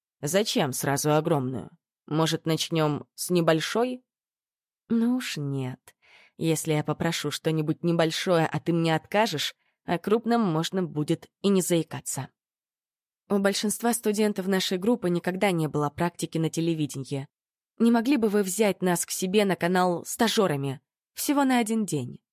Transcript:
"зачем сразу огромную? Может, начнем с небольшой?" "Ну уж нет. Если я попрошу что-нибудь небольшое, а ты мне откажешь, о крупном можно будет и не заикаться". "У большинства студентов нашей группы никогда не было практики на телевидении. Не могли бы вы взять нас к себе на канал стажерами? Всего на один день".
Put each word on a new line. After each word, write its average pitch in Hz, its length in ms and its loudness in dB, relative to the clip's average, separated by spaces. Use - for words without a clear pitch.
"зачем 175 540 0
сразу 143 400 0
огромную? 135 560 0
Может, 156 400 0
начнем 156 680 0
с - 160 -8
небольшой?" 180 720 0
"Ну 233 260 2
уж 247 220 -6
нет. 139 420 -6
Если 160 380 0
я 151 100 0
попрошу 151 460 -4
что-нибудь 156 520 -2
небольшое, 170 640 2
а - 140 -4
ты 165 140 -2
мне 165 200 2
откажешь, 180 600 -2
о 175 120 -2
крупном 233 440 0
можно 170 400 0
будет 151 480 -4
и 196 80 0
не 190 140 4
заикаться". 147 680 -4
"У 202 80 2
большинства 202 560 0
студентов 208 520 0
нашей 190 300 0
группы 202 320 0
никогда 180 440 0
не 160 160 0
было 147 200 0
практики - 480 -4
на 160 140 0
телевидении. 147 760 -4
Не 233 120 4
могли 240 280 2
бы 220 100 2
вы 208 140 2
взять 190 400 0
нас 180 240 0
к - 40 -12
себе 196 360 0
на 180 100 2
канал 180 480 0
стажерами? 165 800 0
Всего 285 300 0
на 254 160 4
один 220 260 0
день". 135 340 -6